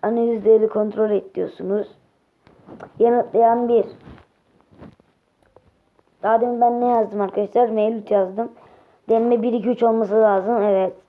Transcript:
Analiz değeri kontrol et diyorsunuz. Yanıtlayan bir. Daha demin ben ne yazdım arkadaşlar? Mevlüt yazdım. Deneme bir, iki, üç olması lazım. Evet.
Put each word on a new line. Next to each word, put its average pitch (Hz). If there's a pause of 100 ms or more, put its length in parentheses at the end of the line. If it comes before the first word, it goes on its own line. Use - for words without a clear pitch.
Analiz 233
değeri 220
kontrol 214
et 190
diyorsunuz. 185 (1120)
Yanıtlayan 233
bir. 233 (2500)
Daha 226
demin 240
ben 240
ne 240
yazdım 208
arkadaşlar? 202
Mevlüt 220
yazdım. 202 (580)
Deneme 226
bir, 226
iki, 226
üç 233
olması 226
lazım. 214
Evet. 190 (160)